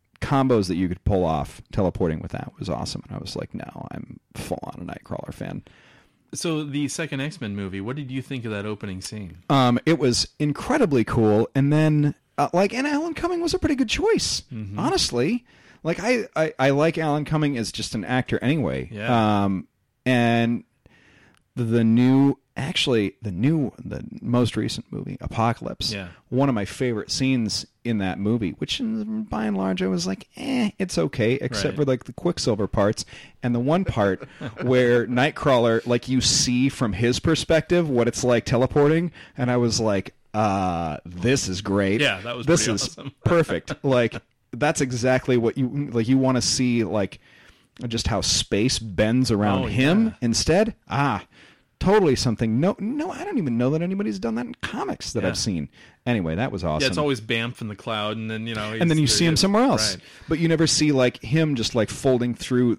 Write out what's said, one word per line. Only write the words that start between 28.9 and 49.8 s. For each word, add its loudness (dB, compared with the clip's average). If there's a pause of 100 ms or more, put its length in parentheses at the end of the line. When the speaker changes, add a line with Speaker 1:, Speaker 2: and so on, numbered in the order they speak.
Speaker 1:
by -6
and -2
large -2
I -2
was -2
like, -8 (100)
"Eh, -2
it's -4
okay," 0
except -4
Speaker 2:
Right. 0
Speaker 1:
for, -
like, 0
the -14
Quicksilver -2
parts, 0 (400)
and 0
the 0
one 2
part 0 (160)
Speaker 2:
<laughs> -10
Speaker 1:
where 4
Nightcrawler, 2
like, 0
you 2
see 2
from -2
his 0
perspective 2
what 2
it's -2
like 2
teleporting, 4 (260)
and 0
I 2
was 2
like, 0 (200)
"Uh, 0
this 0
is -4
great." 2
Speaker 2:
Yeah, 0
that -8
was -10
Speaker 1:
This 4
Speaker 2:
pretty 0
Speaker 1:
is -2
Speaker 2:
awesome. -14
<laughs> -10
Speaker 1:
perfect. 0 (100)
Like, 2 (360)
that's 0
exactly 2
what 2
you, -2
like, 0
you 6
wanna 2
see, 2
like, -4 (680)
just -4
how 0
space 0
bends 0
around 2
Speaker 2:
Oh, -4
Speaker 1:
him 2